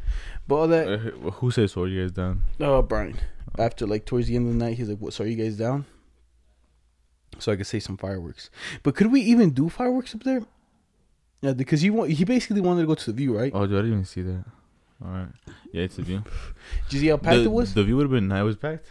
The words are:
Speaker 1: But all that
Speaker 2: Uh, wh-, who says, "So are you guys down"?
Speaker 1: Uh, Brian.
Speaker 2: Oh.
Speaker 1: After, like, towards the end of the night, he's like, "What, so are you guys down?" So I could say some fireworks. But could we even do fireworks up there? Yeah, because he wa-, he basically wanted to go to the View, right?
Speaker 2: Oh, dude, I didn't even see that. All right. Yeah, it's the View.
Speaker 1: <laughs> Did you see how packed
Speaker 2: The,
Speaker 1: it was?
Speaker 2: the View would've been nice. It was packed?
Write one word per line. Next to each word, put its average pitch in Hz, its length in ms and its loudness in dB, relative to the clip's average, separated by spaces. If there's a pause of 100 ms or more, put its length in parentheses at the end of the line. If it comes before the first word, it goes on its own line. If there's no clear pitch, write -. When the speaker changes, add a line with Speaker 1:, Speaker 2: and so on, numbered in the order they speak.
(480)
Speaker 1:
But 139 80 2
all 160 120 2
that 165 200 4
Speaker 2:
Uh, 101 100 0 (320)
wh-, 101 60 -4
who 123 160 0
says, 107 220 2
"So 90 100 -2
are 92 40 -2
you 95 140 -2
guys 92 100 -2
down"? 90 320 0 (160)
Speaker 1:
Uh, 139 220 4
Brian. 107 360 -2 (400)
Speaker 2:
Oh. 110 60 2
Speaker 1:
After, 117 240 -2
like, 107 180 -2
towards 120 220 0
the 117 80 0
end 120 120 2
of 117 60 0
the 117 120 2
night, 117 120 -2
he's 117 120 -4
like, 104 100 -6
"What, - 140 -8
so 104 100 -6
are 104 40 -2
you 113 80 -2
guys 110 220 -2
down?" 127 280 -2 (1500)
So - 120 -2
I 104 40 0
could 95 120 -4
say 107 120 -4
some 98 180 -8
fireworks. 95 520 -10 (340)
But 135 120 2
could 220 160 4
we 269 100 6
even 220 300 6
do 135 180 2
fireworks 254 460 -2
up 220 80 -12
there? 262 180 0 (1000)
Yeah, 135 120 0
because 135 280 2
he 190 80 4
wa-, 220 160 2
he 160 200 2
basically 220 360 0
wanted 180 200 4
to 160 60 2
go 156 80 2
to - 160 -6
the - 40 -2
View, 127 220 0
right? 127 180 0
Speaker 2:
Oh, 101 100 2
dude, 98 120 0
I 101 40 2
didn't 113 120 0
even 95 120 0
see - 180 -8
that. 92 200 -6 (600)
All 90 80 -10
right. 92 160 -8 (440)
Yeah, 85 120 -2
it's 92 120 -6
the 90 80 -8
View. 92 200 -4 (320)
Speaker 1:
<laughs> - 340 -6
Did - 40 -6
you 139 60 0
see 151 80 4
how 151 100 4
packed 165 200 4
Speaker 2:
The, 120 60 6
Speaker 1:
it 113 80 4
was? 220 220 0
Speaker 2:
the 104 100 4
View 110 120 2
would've 139 160 2
been 110 160 2
nice. 98 140 0
It - 20 2
was 107 140 0
packed? 156 340 -6